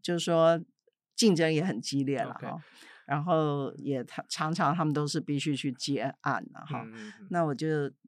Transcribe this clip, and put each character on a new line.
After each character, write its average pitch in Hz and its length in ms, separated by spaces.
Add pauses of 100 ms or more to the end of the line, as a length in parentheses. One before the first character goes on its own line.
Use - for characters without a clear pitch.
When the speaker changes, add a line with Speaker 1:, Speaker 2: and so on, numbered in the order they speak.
Speaker 1:
就 175 180
是 - 60
说 165 340 (560)
竞 214 180
争 160 200
也 151 100
很 117 160
激 139 240
烈 135 160
了， 117 120
Speaker 2:
OK。 - 160
Speaker 1:
哈。 165 140 (440)
然 147 180
后 151 520
也 131 280
常， - 240
常 156 260
常 170 220
他 175 80
们 151 100
都 147 140
是 151 140
必 147 180
须 143 160
去 135 160
接 127 500
案 123 220 (100)
了， - 120
哈。 147 180
Speaker 2:
嗯， 110 100
嗯， 214 280
嗯。 190 80
Speaker 1:
那 175 160
我 147 100
就 151 340 (180)